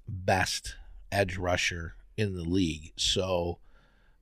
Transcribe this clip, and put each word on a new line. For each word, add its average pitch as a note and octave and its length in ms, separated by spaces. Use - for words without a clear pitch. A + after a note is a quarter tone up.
best F#2+ 680
edge G2 260
rusher F2 580
in G2+ 200
the F2 80
league. E2 520
So, F2+ 640